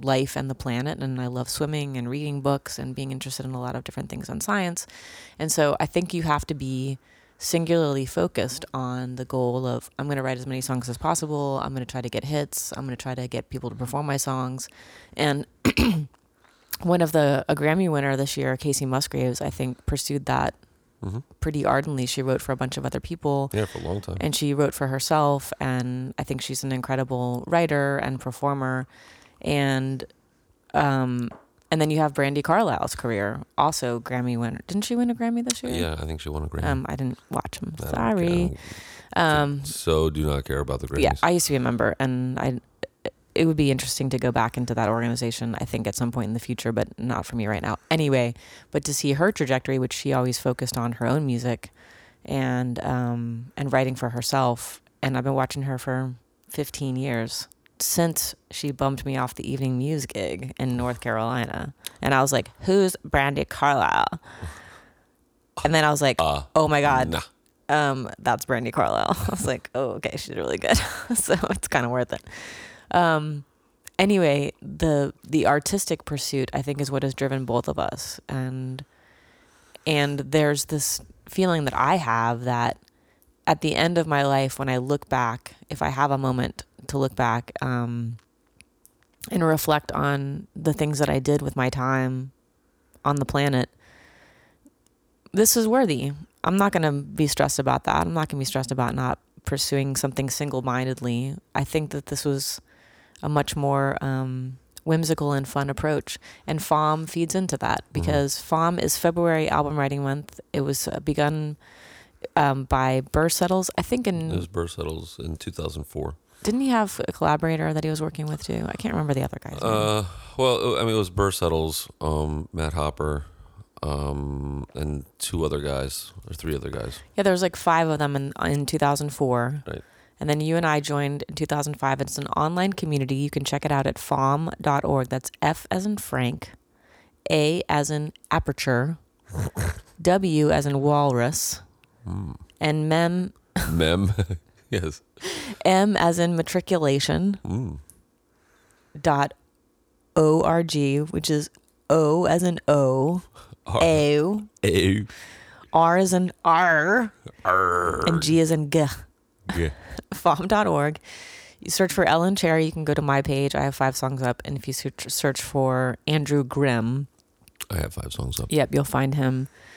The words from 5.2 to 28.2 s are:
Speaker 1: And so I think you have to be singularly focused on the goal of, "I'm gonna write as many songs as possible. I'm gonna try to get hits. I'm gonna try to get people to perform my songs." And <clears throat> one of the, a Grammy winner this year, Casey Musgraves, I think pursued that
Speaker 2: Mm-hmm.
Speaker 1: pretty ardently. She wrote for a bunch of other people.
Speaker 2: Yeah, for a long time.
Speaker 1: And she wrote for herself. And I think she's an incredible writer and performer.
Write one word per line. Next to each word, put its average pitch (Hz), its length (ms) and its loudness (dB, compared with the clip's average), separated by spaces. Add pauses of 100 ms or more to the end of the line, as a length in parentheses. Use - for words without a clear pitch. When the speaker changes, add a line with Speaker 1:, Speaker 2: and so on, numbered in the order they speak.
Speaker 1:
And 156 140 -2
so 147 260 4
I 151 60 2
think 175 300 -2
you 170 80 -2
have 147 240 0
to 160 80 -4
be 131 420 -4 (400)
singularly 160 680 2
focused 127 680 -2
on 127 440 -6
the 127 100 -8
goal 127 400 -2
of, 120 320 -4
"I'm 139 100 -6
gonna 139 140 -2
write 131 160 -2
as 127 80 -12
many 131 160 -6
songs 127 260 -4
as 120 80 -6
possible. 151 640 -2
I'm 135 120 -6
gonna 123 100 -6
try 127 160 -8
to 123 80 -6
get 117 160 -4
hits. 147 500 -4
I'm 135 120 -8
gonna 127 100 -6
try 127 180 -8
to 127 140 -8
get 117 220 -8
people 123 180 -8
to 110 80 -8
perform 143 300 -4
my 139 100 -2
songs." 131 540 -4 (480)
And 143 280 0 (180)
<clears throat> 165 440 4 (760)
one 175 200 4
of 156 100 2
the, 143 360 4
a 151 60 4
Grammy 160 360 2
winner 139 260 2
this 139 200 -2
year, 131 200 0
Casey 139 300 -2
Musgraves, 131 560 0
I 139 80 -2
think 127 360 -6
pursued 143 400 -2
that 131 280 0 (500)
Speaker 2:
Mm-hmm. 98 140 -6 (220)
Speaker 1:
pretty 147 260 -2
ardently. 139 400 0
She 135 160 -4
wrote 131 180 0
for - 120 -4
a 127 40 -2
bunch 131 220 -4
of 135 80 -4
other 131 140 -4
people. 139 520 -2
Speaker 2:
Yeah, 104 140 0
for - 120 -12
a - 40 -8
long 98 180 -4
time. 90 180 -8
Speaker 1:
And 147 160 -2
she 143 200 0
wrote 143 180 2
for 139 140 -2
herself. 143 720 2
And 127 580 -4
I 139 40 -4
think 135 180 -4
she's - 240 -6
an 135 80 -2
incredible 127 760 -2
writer 147 520 2
and 131 200 -4
performer. 131 680 -2 (560)